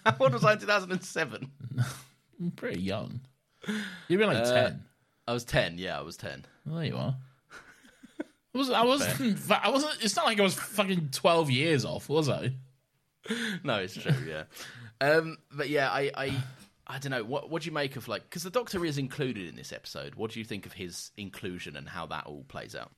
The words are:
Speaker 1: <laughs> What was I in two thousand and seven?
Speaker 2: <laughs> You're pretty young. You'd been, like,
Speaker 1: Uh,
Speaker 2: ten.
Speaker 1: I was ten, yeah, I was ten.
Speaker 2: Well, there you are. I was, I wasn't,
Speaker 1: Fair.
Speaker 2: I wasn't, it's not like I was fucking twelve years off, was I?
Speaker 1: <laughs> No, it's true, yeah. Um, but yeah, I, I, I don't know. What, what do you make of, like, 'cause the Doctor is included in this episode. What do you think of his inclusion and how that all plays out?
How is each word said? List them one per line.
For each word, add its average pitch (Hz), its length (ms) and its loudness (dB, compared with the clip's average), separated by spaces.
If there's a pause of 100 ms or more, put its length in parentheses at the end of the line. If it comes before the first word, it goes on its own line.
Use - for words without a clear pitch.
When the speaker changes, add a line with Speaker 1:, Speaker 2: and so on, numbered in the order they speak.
Speaker 1:
<laughs> 220 120 6
What 262 140 6
was 233 140 2
I 214 80 10
in 214 60 2
two 202 80 -4
thousand 190 240 2
and 185 120 -2
seven? 131 480 -4 (240)
Speaker 2:
<laughs> - 640 -4
You're 175 120 -2
pretty 240 300 -6
young. 101 380 -4 (880)
You'd 180 120 4
been, 214 80 6
like, 135 180 4
Speaker 1:
Uh, 123 80 4
Speaker 2:
ten. 123 300 4 (440)
Speaker 1:
I 120 60 0
was 120 100 -2
ten, 90 360 2
yeah, 87 180 -4
I 71 60 -4
was 85 140 -12
ten. 71 280 -10 (220)
Speaker 2:
Well, 156 100 -6
there 160 80 -4
you 62 120 -2
are. 131 180 0 (1400)
I 247 40 -2
was, 262 120 0
I 233 140 6
wasn't, 254 560 4
Speaker 1:
Fair. - 240 4
Speaker 2:
I 202 60 4
wasn't, 285 340 2
it's 208 120 0
not 330 100 2
like 220 140 4
I 202 40 8
was 190 120 6
fucking 190 560 0
twelve 165 400 6
years 135 320 4
off, 87 260 -6
was 147 200 4
I? 107 240 0 (500)
Speaker 1:
<laughs> 220 600 -6
No, 123 140 0
it's 95 180 -4
true, - 180 2 (140)
yeah. 78 160 -6 (580)
Um, 160 360 4 (140)
but 143 180 -4
yeah, 139 220 2
I, 139 240 0
I, 139 180 -2 (540)
I 131 120 -8
don't 135 120 -6
know. 123 120 -2
What, 127 280 -4
what 160 120 -2
do - 40 -8
you 156 60 -6
make 143 240 -2
of, 113 100 -10
like, 101 220 -6
'cause 175 140 -8
the 185 60 -8
Doctor 202 360 -2
is 143 120 -2
included 131 520 -2
in 65 80 -14
this - 160 -12
episode. 71 420 -10
What 110 160 -4
do 113 80 -8
you 110 60 -8
think 101 200 -8
of 95 80 -16
his 90 440 -10
inclusion 90 580 -8
and 69 140 -12
how 85 180 -8
that 78 180 -8
all 73 220 -12
plays - 280 -12
out? - 220 -12